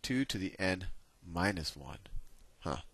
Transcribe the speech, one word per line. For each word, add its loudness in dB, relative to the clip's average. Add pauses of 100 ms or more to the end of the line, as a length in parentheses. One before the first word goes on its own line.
two 2
to 0
the -2
n 2 (400)
minus 2
one. -10 (600)
Huh. 0 (160)